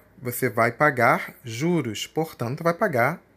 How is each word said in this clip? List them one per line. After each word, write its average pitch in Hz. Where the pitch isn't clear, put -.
você 123
vai 117
pagar 135
juros, 123
portanto, 156
vai 170
pagar 151